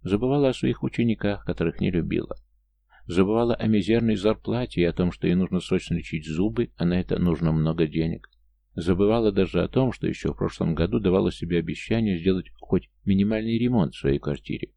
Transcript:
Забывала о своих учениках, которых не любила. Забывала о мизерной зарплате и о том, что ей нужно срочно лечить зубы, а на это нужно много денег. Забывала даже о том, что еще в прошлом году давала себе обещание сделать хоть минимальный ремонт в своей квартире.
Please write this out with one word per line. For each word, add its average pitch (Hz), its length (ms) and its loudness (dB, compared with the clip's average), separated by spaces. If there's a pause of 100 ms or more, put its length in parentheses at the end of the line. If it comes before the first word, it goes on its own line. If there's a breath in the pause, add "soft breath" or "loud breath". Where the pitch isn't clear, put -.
Забывала 127 480 2
о 123 40 0
своих - 280 -2
учениках, 110 640 -2
которых 85 360 -2
не 95 100 0
любила. 82 440 -2 (680 soft breath)
Забывала 110 480 2
о 110 140 -2
мизерной 110 480 2
зарплате 107 680 -2
и 87 40 4
о 85 80 2
том, 90 180 0
что - 160 -4
ей 87 80 2
нужно 92 240 0
срочно - 340 -2
лечить 80 320 -6
зубы, 107 520 -2
а 80 80 -2
на 90 140 2
это - 200 -2
нужно 82 320 2
много 80 340 0
денег. 80 420 -4 (480)
Забывала 101 580 2
даже 90 280 2
о 87 60 0
том, 131 240 0
что - 160 -6
еще 78 240 -2
в - 60 -8
прошлом 85 380 -2
году 82 240 0
давала 98 320 2
себе 87 280 -2
обещание 95 580 -2
сделать 92 420 0
хоть - 300 -2 (140)
минимальный 110 540 2
ремонт 117 360 2
в - 60 -16
своей 69 200 0
квартире. - 580 -6